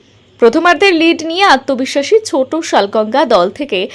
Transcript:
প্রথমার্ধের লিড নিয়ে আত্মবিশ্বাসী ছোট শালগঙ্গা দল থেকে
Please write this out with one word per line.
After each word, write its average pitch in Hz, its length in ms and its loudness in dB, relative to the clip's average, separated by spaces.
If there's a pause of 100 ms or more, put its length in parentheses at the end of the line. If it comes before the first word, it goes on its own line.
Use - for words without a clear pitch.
(400)
প্রথমার্ধের 339 600 2
লিড 330 180 2 (100)
নিয়ে 370 160 -2 (100)
আত্মবিশ্বাসী 277 600 -2 (120)
ছোট 262 220 -2 (180)
শালগঙ্গা 214 560 0
দল 196 220 2 (120)
থেকে 214 200 -4 (160)